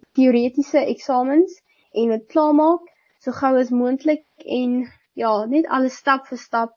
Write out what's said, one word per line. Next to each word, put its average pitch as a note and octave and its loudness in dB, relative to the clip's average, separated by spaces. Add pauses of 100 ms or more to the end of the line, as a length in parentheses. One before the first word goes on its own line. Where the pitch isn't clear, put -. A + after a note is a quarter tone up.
(160)
teoretiese B3+ 2
eksamens C4+ -2 (340)
en A#3 0
dit A3 -4
klaarmaak D#4 2 (380)
so - -10
gou C4 0
as B3+ 0
moontlik C4 -2 (200)
en B3 -4 (240)
ja, A3 -2
net D4 0
alles C4 -2
stap C4+ -2
vir B3+ -12
stap A#3 -6